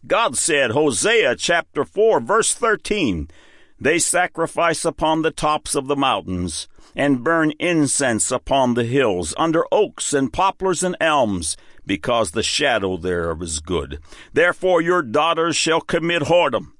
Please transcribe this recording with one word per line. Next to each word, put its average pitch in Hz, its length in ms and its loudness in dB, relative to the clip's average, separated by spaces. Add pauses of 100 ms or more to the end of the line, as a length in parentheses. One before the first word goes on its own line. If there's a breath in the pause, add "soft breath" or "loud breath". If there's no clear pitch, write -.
God 208 300 0
said, 139 340 2
Hosea 151 640 2
chapter 165 480 -2
four, 202 360 2
verse 185 360 0
thirteen, 185 720 -2 (520 soft breath)
"They 151 200 2
sacrifice 165 840 -2
upon 160 380 0
the 160 100 0
tops - 440 -2
of 135 120 -2
the 143 80 0
mountains, 92 720 -2 (280 soft breath)
and 135 280 2
burn 160 360 2
incense 139 720 0
upon 127 420 0
the 120 100 0
hills, 113 540 0
under 151 340 0
oaks - 400 0
and 135 220 0
poplars 185 500 0
and 180 160 -2
elms, 120 560 0 (300 soft breath)
because 110 460 0
the 110 100 -4
shadow 101 560 0
thereof 85 460 -4
is 80 160 -8
good. 73 400 -6 (340 loud breath)
Therefore 175 480 2
your 170 220 2
daughters 160 520 0
shall 160 260 0
commit 170 420 -2
whoredom 139 560 0